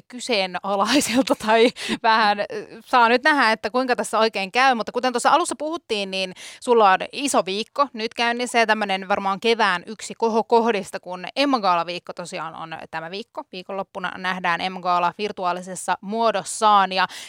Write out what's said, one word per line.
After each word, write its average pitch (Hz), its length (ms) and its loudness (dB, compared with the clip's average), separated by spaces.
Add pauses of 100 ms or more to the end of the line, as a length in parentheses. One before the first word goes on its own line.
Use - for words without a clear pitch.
kyseenalaiselta 214 1300 0
tai 226 340 4 (160)
<laughs> - 180 -6
vähän, 220 360 4
ö, - 60 -2 (400)
saa 240 240 4
nyt 240 140 2
nähdä, 277 280 4
että 220 180 -2
kuinka 247 260 0
tässä 226 240 -2
oikein 214 320 0
käy. 254 240 4
Mutta 208 160 -6
kuten 247 220 -2
tuossa 240 160 2
alussa 311 280 2
puhuttiin, 220 540 -6
niin 190 220 -6 (260)
sulla 226 320 6
on 185 80 4 (120)
iso 247 340 -2
viikko 214 480 -4
nyt 226 200 -8
käynnissä 240 460 -2
ja 226 80 4
tämmönen 196 400 0
varmaan 196 320 -2
kevään 214 460 2
yksi - 320 -14
kohokohdista, 226 840 0
kun 180 260 -12 (100)
Emma 269 240 2
Gaala-viikko 175 540 -2
tosiaan 165 420 -10
on 160 220 -12 (140)
tämä 160 200 -10
viikko. 226 400 -12
Viikonloppuna 190 640 -10
nähdään 185 440 -2
Emma 185 180 -4
Gaala 175 380 0
virtuaalisessa 185 840 -4
muodossaan 208 920 2
ja 185 160 0 (220)